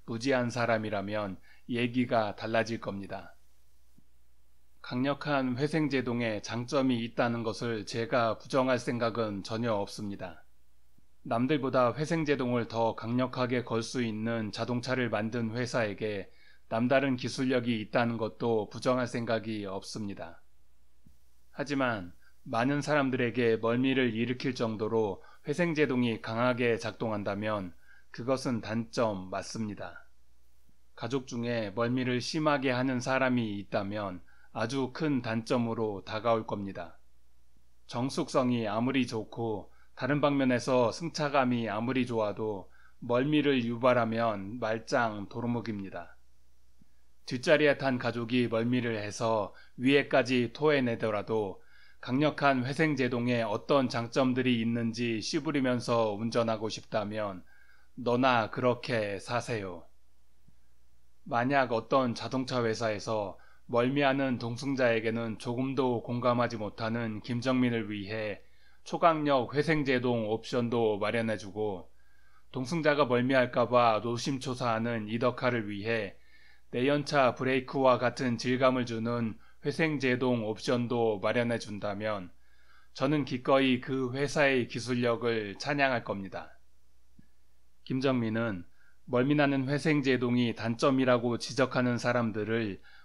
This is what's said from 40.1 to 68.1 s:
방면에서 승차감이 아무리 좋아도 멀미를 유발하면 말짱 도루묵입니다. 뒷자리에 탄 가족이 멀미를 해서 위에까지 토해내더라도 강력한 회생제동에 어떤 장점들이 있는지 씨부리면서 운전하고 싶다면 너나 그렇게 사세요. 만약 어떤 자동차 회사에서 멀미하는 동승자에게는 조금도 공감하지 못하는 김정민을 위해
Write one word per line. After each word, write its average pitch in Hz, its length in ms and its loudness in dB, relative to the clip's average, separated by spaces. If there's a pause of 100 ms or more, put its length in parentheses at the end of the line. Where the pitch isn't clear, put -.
방면에서 127 680 2
승차감이 135 800 0
아무리 120 360 0
좋아도 107 640 -2 (300)
멀미를 131 640 2
유발하면 117 920 2
말짱 110 720 -2
도루묵입니다. 107 880 -6 (1120)
뒷자리에 143 500 4
탄 131 220 0
가족이 120 480 0
멀미를 117 540 0
해서 104 520 0 (220)
위에까지 127 800 4
토해내더라도 113 1080 0 (380)
강력한 135 640 2
회생제동에 127 760 2
어떤 117 480 2
장점들이 123 720 2
있는지 117 600 0
씨부리면서 127 920 2
운전하고 113 560 0
싶다면 104 760 -4 (520)
너나 120 540 4
그렇게 117 680 0
사세요. 110 640 -4 (1400)
만약 127 480 2
어떤 117 420 2
자동차 127 480 -2
회사에서 107 720 -2 (280)
멀미하는 135 720 2
동승자에게는 117 1000 0
조금도 127 640 0
공감하지 120 520 0
못하는 110 640 -4
김정민을 120 720 0
위해 104 500 -6 (440)